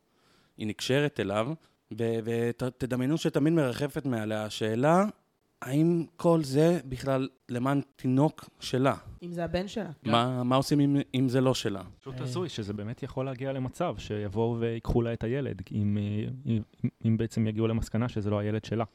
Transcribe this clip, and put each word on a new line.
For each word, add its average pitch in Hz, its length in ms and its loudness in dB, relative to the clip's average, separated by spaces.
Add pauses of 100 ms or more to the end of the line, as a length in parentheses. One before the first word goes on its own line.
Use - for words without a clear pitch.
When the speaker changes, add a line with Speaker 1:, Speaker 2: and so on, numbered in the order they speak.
(580)
Speaker 1:
היא 107 100 -6
נקשרת 139 520 0
אליו, 107 300 0 (480)
ו-, 113 260 0
ות-, 117 400 -2 (140)
תדמיינו 127 400 0
שתמיד 160 360 2
מרחפת 143 520 0
מעליה 107 400 -2
השאלה, 123 600 2 (560)
האם 160 440 2 (100)
כל 165 280 4
זה 151 420 4
בכלל 131 440 -2 (200)
למען 131 320 0 (140)
תינוק 135 540 2 (100)
שלה? 127 360 2 (280)
Speaker 2:
אם 175 100 -10
זה 170 100 -6
הבן 175 240 -2
שלה. 180 220 -8 (140)
Speaker 1:
מה, 123 400 2
מה 127 120 2
עושים 143 240 4
אם, 143 180 4 (180)
אם 131 140 2
זה 131 120 4
לא 127 120 4
שלה? 98 280 -4 (180)
Speaker 3:
פשוט 135 180 -12
Speaker 4:
אה. 127 60 -6
Speaker 3:
הזוי, 147 260 -4
שזה 104 240 -6
באמת 104 300 -8
יכול 131 220 -6
להגיע 135 280 -6
למצב 131 440 -4
שיבואו 107 640 -2
ויקחו 117 420 0
לה 117 120 0
את 113 100 -6
הילד, 113 380 -4 (100)
אם, 104 260 2
אה, 104 280 -2 (200)
אם, 113 160 2 (440)
אם 113 120 4
בעצם 113 300 0
יגיעו 110 200 2
למסקנה 113 420 -2
שזה 104 200 -4
לא 104 100 2
הילד 107 260 -2
שלה. 113 180 -2 (120)